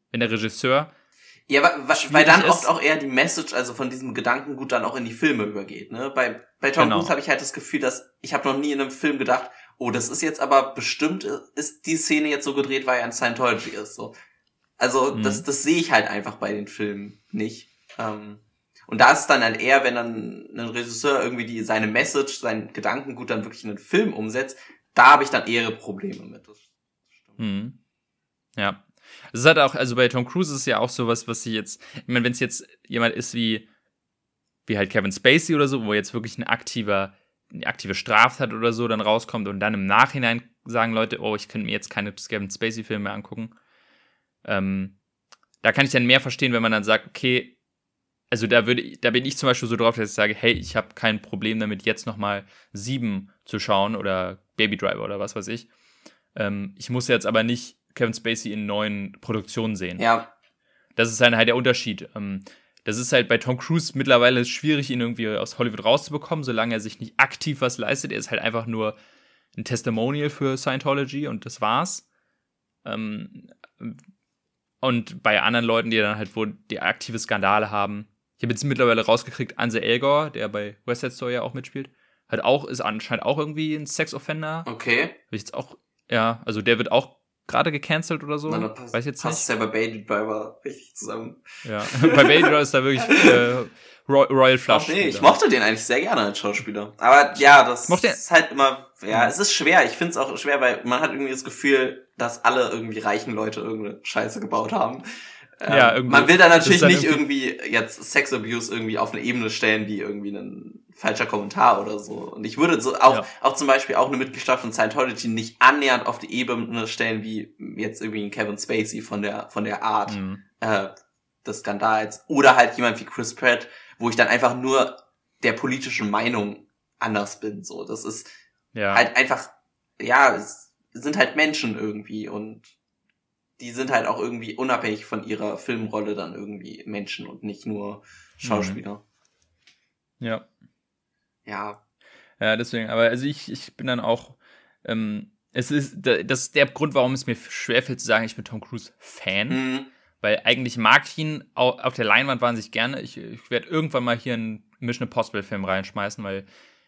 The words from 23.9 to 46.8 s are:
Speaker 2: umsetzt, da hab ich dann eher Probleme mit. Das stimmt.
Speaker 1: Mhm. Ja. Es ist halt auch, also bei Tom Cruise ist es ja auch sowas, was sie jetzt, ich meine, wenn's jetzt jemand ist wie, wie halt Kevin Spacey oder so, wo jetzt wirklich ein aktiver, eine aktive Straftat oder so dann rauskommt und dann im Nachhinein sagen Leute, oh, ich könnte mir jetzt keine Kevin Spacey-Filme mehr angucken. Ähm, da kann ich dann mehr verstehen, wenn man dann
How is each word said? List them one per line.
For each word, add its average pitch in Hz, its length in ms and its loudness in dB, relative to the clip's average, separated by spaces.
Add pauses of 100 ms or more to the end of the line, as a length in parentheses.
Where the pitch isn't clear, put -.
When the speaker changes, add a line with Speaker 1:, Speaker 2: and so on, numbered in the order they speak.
Speaker 2:
umsetzt, 110 440 -6 (380)
da 127 180 10
hab 139 100 8
ich 139 80 -2
dann 120 160 0
eher 113 240 0
Probleme 98 560 -10
mit. - 200 -20
Das - 120 -20 (640)
stimmt. - 160 -20
Speaker 1:
Mhm. 107 400 -8 (800)
Ja. 98 280 -4 (480)
Es 113 80 -6
ist 131 60 2
halt 160 120 8
auch, 139 160 4
also 123 220 -2
bei 123 120 6
Tom 123 180 -2
Cruise 170 260 -4
ist 135 80 -6
es - 60 -8
ja 113 120 0
auch 123 120 0
sowas, 117 360 -2
was 117 160 -4
sie 113 120 -6
jetzt, - 260 -8 (140)
ich - 140 -14
meine, 123 160 0
wenn's 123 160 -2
jetzt - 260 -4 (200)
jemand 117 280 -2
ist - 200 -8
wie, 113 340 -2 (960)
wie 110 100 -2
halt 98 140 0
Kevin 101 220 0
Spacey 156 420 4
oder 147 140 2
so, 131 180 -4
wo 104 80 0
jetzt 104 180 -2
wirklich 113 240 -10
ein 120 80 -8
aktiver, 101 720 -4 (380)
eine - 140 -14
aktive - 280 -6
Straftat 117 580 2
oder 113 220 0
so 117 140 -2
dann 110 120 0
rauskommt 107 480 0
und 98 120 -6
dann 107 140 0
im 98 120 -2
Nachhinein 117 640 2 (140)
sagen 113 280 -2
Leute, 110 280 -2
oh, 107 160 -2
ich - 120 -12
könnte 107 180 -8
mir 104 60 -6
jetzt 104 160 -8
keine 101 240 -6
Kevin 101 380 -8
Spacey-Filme 110 540 -6
mehr 101 100 -8
angucken. 110 400 -12 (880)
Ähm, 95 540 -4 (640)
da 113 100 -2
kann 139 140 0
ich 135 60 -6
dann 123 140 0
mehr 127 140 4
verstehen, 127 320 -4
wenn 117 100 0
man 113 100 0
dann 107 120 0